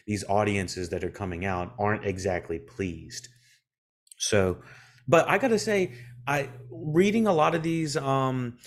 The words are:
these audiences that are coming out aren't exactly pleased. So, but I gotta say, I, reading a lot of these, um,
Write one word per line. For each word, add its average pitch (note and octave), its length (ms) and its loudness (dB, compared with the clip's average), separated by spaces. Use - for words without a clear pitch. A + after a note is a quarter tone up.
these G2+ 240 -4
audiences G2 600 0
that F2+ 140 -4
are F2+ 60 -2
coming F#2 360 -6
out F2+ 340 -4
aren't G#2 260 0
exactly F#2 540 -2
pleased. E2 680 -10
So, F#2+ 420 2
but E3 200 6
I F#3+ 120 2
gotta A3+ 180 2
say, G3+ 360 0
I, C#3 220 0
reading F#3+ 560 2
a G3+ 80 4
lot D#3+ 220 4
of E3 80 0
these, D#3+ 340 -2
um, C3 680 0